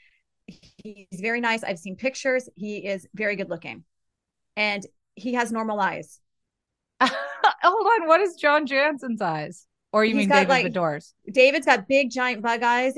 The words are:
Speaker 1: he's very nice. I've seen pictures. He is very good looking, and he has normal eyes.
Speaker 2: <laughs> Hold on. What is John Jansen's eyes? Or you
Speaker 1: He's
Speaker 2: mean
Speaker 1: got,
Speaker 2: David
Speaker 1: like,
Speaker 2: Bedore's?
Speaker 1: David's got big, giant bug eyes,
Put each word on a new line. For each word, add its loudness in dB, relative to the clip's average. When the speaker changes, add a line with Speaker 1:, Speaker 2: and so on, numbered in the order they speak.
Speaker 1:
he's -20
very -4
nice. -2
I've -6
seen -14
pictures. -4
He -10
is -8
very -4
good -8
looking, -12
and -4
he -8
has -2
normal -4
eyes. -4
Speaker 2:
<laughs> -8
Hold 2
on. -6
What 6
is -2
John 2
Jansen's -2
eyes? -4
Or 4
you 2
Speaker 1:
He's 2
Speaker 2:
mean 2
Speaker 1:
got, 4
Speaker 2:
David 0
Speaker 1:
like, 2
Speaker 2:
Bedore's? -4
Speaker 1:
David's 4
got 4
big, 2
giant -4
bug -2
eyes, 0